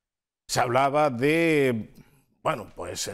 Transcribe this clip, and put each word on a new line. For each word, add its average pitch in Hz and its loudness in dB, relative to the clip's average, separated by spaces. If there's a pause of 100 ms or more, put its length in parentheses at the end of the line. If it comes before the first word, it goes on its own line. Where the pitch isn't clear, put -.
(480)
Se - -2
hablaba 135 2
de, 139 0 (500)
bueno, 123 -6
pues, 90 -10